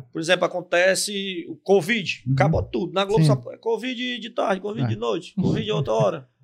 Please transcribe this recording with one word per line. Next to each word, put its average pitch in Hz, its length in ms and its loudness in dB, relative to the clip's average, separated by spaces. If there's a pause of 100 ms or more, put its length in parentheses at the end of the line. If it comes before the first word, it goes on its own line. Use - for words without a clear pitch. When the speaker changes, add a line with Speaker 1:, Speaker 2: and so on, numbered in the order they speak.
(120)
Speaker 1:
Por 165 100 -6
exemplo, 175 240 2
acontece 185 1040 -2
o 160 80 -10
covid, 190 680 0
Speaker 2:
Uhum. 127 80 2
Speaker 1:
acabou 165 300 4
tudo. 165 300 -4
Na 190 100 0
Globo 196 200 2
Speaker 2:
Sim. 151 40 6
Speaker 1:
só 127 240 2
é - 60 -14
covid 240 640 -4
de 226 100 -10
tarde, 220 320 0
covid 208 240 -2
Speaker 2:
É. 113 40 0
Speaker 1:
de 113 60 0
noite, 214 400 -4
covid - 300 0
de 208 60 -4
outra 214 220 -2
hora, 190 360 0 (140)